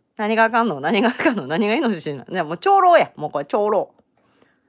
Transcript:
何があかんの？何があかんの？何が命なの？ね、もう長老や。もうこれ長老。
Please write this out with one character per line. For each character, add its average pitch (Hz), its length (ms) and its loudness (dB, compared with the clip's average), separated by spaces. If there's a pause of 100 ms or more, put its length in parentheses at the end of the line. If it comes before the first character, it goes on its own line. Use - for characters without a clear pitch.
(180)
何 214 180 -2
が 226 80 4
あ 220 60 0
か 233 100 0
ん 233 80 0
の？ 143 100 -6
何 170 220 0
が 254 80 2
あ 247 40 -2
か 311 200 -2
ん 214 40 -4
の？ 139 100 -8
何 165 200 -2
が 214 80 0
命 196 380 -4
な 135 160 -14
の？ - 60 -12
ね、 185 80 -2
も 151 100 -6
う 175 60 -10
長 392 240 4
老 349 160 6
や。 - 180 0
も 151 120 -8
う - 20 -8
こ 147 80 -6
れ 143 80 -8
長 208 240 0
老。 190 240 -2 (760)